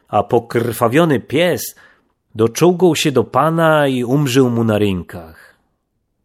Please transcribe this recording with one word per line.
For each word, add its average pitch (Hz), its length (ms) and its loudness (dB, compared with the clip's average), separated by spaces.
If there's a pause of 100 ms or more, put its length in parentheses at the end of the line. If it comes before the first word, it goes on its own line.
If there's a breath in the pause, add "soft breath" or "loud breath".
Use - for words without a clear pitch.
a 104 160 0
pokrwawiony 117 960 0
pies 151 560 -4 (600 soft breath)
doczołgał 165 600 2
się 156 160 -2
do 123 120 2
pana 156 640 0
i 127 160 -2
umrzył 131 460 2
mu 117 140 0
na 107 140 2
rękach. 90 800 -6 (680)